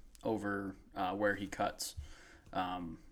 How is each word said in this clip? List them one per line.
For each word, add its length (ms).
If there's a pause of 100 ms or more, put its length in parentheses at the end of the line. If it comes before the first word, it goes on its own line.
(260)
over, 500 (200)
uh, 200
where 200
he 120
cuts, 480 (560)
um, 460 (140)